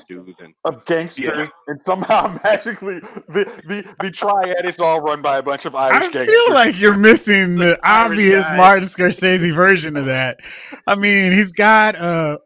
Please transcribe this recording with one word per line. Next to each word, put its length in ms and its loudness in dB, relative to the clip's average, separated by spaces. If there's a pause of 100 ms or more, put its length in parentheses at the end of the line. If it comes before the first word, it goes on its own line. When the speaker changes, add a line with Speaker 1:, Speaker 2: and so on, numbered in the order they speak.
Speaker 1:
gangsters, 200 -18
Speaker 2:
dudes 160 -20
and 100 -20 (100)
Speaker 1:
of 220 -8
gangsters, 400 -6
Speaker 2:
Yeah. 220 -6 (200)
Speaker 1:
and 200 -10
somehow 520 -2
<laughs> 40 -8
magically 560 -4 (280)
the, 180 -4 (220)
the, 160 -10 (160)
the 120 -8
triad 560 -4
is 100 -8
all 240 0
run 220 -4
by 160 -2
a 20 -4
bunch 240 -8
of 80 -10
Irish 220 0
Speaker 3:
I 40 2 (140)
Speaker 1:
gangsters. 140 -4
Speaker 3:
feel 260 4
like 240 2
you're 180 4
missing 600 4
the 260 2
Speaker 2:
Irish 300 2
Speaker 3:
obvious 320 2
Speaker 2:
guy. 140 -4
Speaker 3:
Martin 380 4
Scorsese 600 0
version 420 2
of 80 -4
that. 320 -4 (480)
I 80 -2
mean, 420 2
he's 180 0
got 420 2
a, 500 -4